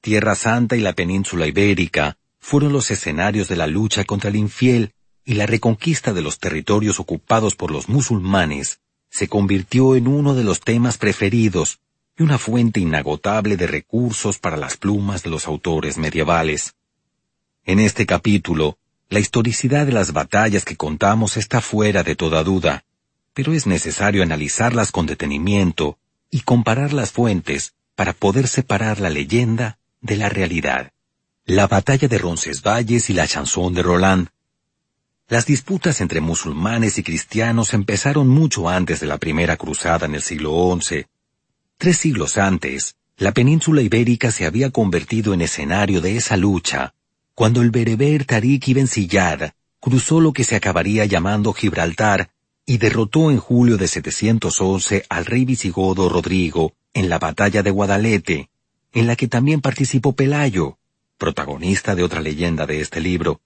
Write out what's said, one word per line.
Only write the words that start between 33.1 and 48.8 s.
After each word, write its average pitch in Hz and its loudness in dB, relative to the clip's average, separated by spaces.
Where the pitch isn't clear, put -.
la 80 0
Chanson 90 -2
de 90 0
Roland. 90 2
Las 117 0
disputas 156 0
entre 82 -2
musulmanes 87 -2
y 95 -6
cristianos 113 -2
empezaron 123 2
mucho 127 4
antes 87 0
de 78 -6
la 73 -4
primera 80 -2
cruzada 82 -2
en 76 -4
el 73 -6
siglo 76 -6
once. 85 0
Tres 170 2
siglos 107 -2
antes, 85 -2
la 98 0
península 147 4
ibérica 113 2
se 92 -4
había 117 0
convertido 104 0
en 87 0
escenario 87 -2
de 92 -2
esa 117 -2
lucha, 87 -2
cuando 117 2
el 120 4
bereber 123 2
Tariq 123 2
ibn 131 4